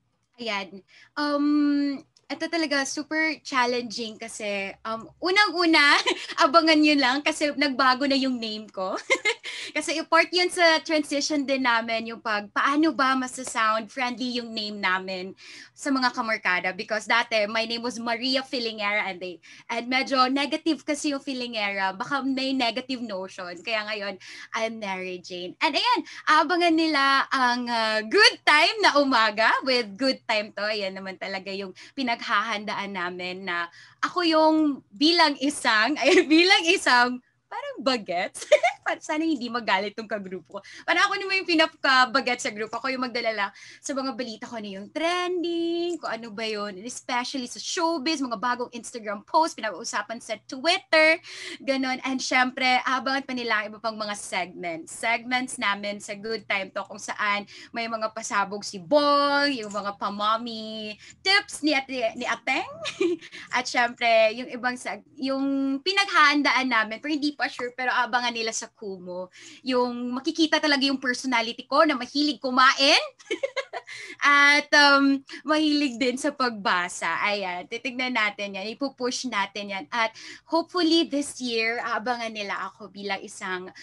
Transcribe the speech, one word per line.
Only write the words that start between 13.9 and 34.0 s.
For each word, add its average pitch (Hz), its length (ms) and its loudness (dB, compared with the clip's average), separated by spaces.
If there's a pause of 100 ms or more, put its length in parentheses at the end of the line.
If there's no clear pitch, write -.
yung 233 140 -8
name 214 260 -8
namin 190 540 -2 (400)
sa - 180 -8
mga 254 240 0
kamorkada. 208 600 -2
Because 214 340 -6
dati, 226 400 2
my 226 140 -2
name 233 180 -6
was 233 160 -6
Maria 240 460 -2
Filingera 214 640 -4
and 185 100 -8
they, 175 220 -12 (320)
and 233 160 -4
medyo 262 420 2
negative 285 540 0
kasi 294 320 -2
yung 277 80 -6
Filingera. 208 720 -2
Baka 254 260 -2
may 262 320 0
negative 247 480 -2
notion. 190 540 -8 (100)
Kaya 214 220 -2
ngayon, 202 260 -6 (400)
I'm 226 240 -4
Mary 185 460 -6
Jane. 180 400 -10
And 311 100 2
ayan, 415 280 2 (260)
abangan 330 480 4
nila 277 560 4
ang, 247 340 2
uh, 220 400 2
Good 415 400 6
Time 339 380 6
na 285 160 6
Umaga 226 640 4
with 240 320 0
Good 262 320 0
Time 214 260 -2
to. 208 160 -4
Ayan 196 240 -4
naman 190 240 -10
talaga 190 320 -8
yung 196 220 -8 (260)
pinaghahandaan 214 960 -2
namin 180 540 -6
na 170 240 -4 (320)